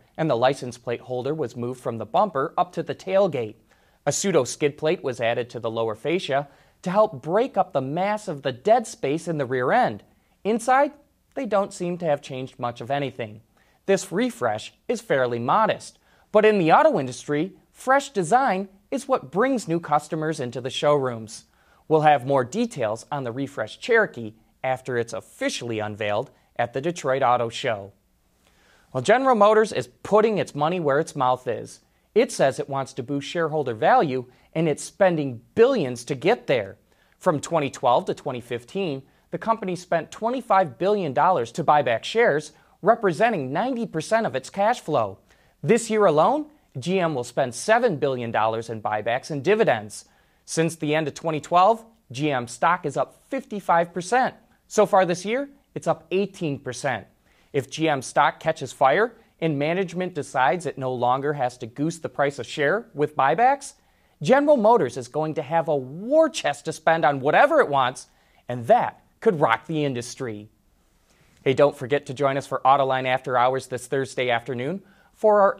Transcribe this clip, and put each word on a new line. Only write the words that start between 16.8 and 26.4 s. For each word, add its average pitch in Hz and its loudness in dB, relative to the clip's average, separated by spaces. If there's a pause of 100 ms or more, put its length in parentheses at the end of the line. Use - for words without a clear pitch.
industry, 147 -4 (220)
fresh 277 0
design 196 0 (220)
is 269 -6
what 180 -2
brings 233 0
new 170 -2
customers 156 -4
into 123 -8
the 127 -8
showrooms. 127 -2 (460)
We'll 156 4
have 147 4
more 135 0
details 127 -4
on 143 -6
the 117 -6
refreshed 135 -8
Cherokee 147 0 (280)
after 127 -4
it's 117 -2
officially 120 -6
unveiled 104 -4 (240)